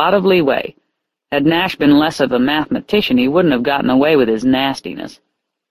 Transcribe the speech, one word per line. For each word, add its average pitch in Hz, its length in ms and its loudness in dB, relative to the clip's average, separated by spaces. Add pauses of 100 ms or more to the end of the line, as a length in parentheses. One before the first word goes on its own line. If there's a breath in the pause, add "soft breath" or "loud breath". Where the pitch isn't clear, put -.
lot 175 140 0
of 196 100 0
leeway. 175 500 0 (580)
Had 143 140 0
Nash 170 300 0
been 147 220 4
less 156 220 -2
of 127 120 0
a 123 60 2
mathematician, 147 760 -2
he 123 100 2
wouldn't 156 280 2
have 120 80 -2
gotten 139 260 -2
away 139 280 2
with 127 120 2
his 110 160 -2
nastiness." 131 760 -4 (520)